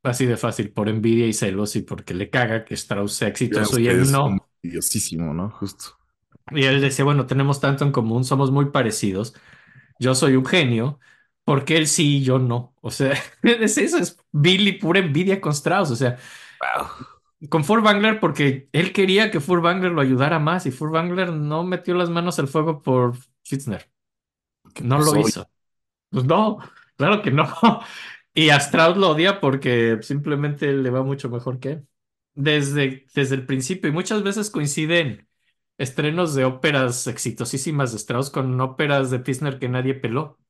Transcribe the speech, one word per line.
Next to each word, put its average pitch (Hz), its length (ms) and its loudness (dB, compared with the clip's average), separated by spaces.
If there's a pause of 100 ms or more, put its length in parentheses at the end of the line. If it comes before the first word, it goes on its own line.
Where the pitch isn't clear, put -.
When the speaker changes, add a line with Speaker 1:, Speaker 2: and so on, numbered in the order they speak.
Speaker 1:
Así 127 240 0
de 117 120 2
fácil, 110 340 -4
por 107 160 -2
envidia 113 380 2
y 110 80 2
celos 101 420 -2
y 98 60 -2
porque 95 320 -10
le 98 160 -6
caga 113 340 0
que 117 100 -10
Strauss 101 400 -6
sea 110 140 -2 (220)
Speaker 2:
Ya 107 180 0
Speaker 1:
exitoso 123 120 0
y 120 80 2
él 120 120 4
Speaker 2:
ustedes 135 100 4
Speaker 1:
no. 139 140 2
Speaker 2:
son 95 160 0 (220)
envidiosísimo, 82 720 -6
¿no? 95 160 -6
Justo. - 480 -14 (520)
Speaker 1:
Y 139 140 0
él 135 160 4
decía, 139 240 0
"Bueno, 139 220 2
tenemos 139 340 0
tanto 139 240 0
en 139 80 2
común, 120 320 0
somos 135 260 2
muy 139 200 2
parecidos. 110 640 -2 (640)
Yo 127 160 2
soy 135 220 4
un 131 100 2
genio, 131 540 0 (440)
¿por 135 200 0
qué 156 140 2
él 156 100 2
sí 147 300 2
y 135 60 0
yo 127 140 4
no?". 120 440 -2
O - 80 -8
sea, 139 240 0 (160)
<laughs> - 140 -10
es, 226 340 2
eso 330 200 0
es - 200 -4 (140)
vil 185 360 4
y 190 60 0
pura 175 260 0
envidia 185 400 0
con 151 120 -4
Strauss, 165 400 0
o 113 40 -2
sea, 123 220 -2 (420)
Speaker 2:
Wow. - 500 -8 (380)
Speaker 1:
con 151 160 0
Furtwängler 214 560 4
porque 143 520 0
él 180 200 0
quería 202 380 4
que 160 100 0
Furtwängler 175 520 0
lo 156 100 0
ayudara 135 360 2
más 165 280 -2
y 131 40 -2
Furtwängler 170 640 -4
no 156 320 -4
metió 180 300 -4
las 175 160 0
manos 170 280 -2
al 139 100 -2
fuego 156 340 -2
por 123 340 2 (280)
Fitzner. 135 460 -8 (840)
Speaker 2:
¿Qué - 100 -12
Speaker 1:
No 127 160 2
lo 151 160 4
Speaker 2:
pasó? - 20 4
Speaker 1:
hizo. 101 320 0 (600)
Pues 127 140 -2
no, 208 340 2 (380)
claro 208 260 2
que 131 100 -2
no. 147 140 2
<laughs> - 380 2 (500)
Y 156 160 6
a 143 80 8
Strauss 165 380 4
lo 190 140 4
odia 180 300 2
porque 123 640 2
simplemente 143 680 -2
le 131 180 0
va 131 120 0
mucho 139 280 -4
mejor 127 300 -8
que 131 120 -8
él. 156 160 -12 (460)
Desde, 143 800 0
desde 135 220 2
el 127 100 -8
principio, 143 440 -4
y - 20 -2
muchas 202 300 -2
veces 202 280 -4
coinciden 156 800 -2 (500)
estrenos 151 560 -2
de 131 100 2
óperas 127 640 0
exitosísimas 131 840 -4
de 107 60 -8
Strauss 127 320 -4
con 131 300 -2
óperas 135 500 0
de 127 100 -2
Fitzner 135 380 -4
que 127 100 -6
nadie 127 260 -2
peló. 131 440 -6 (120)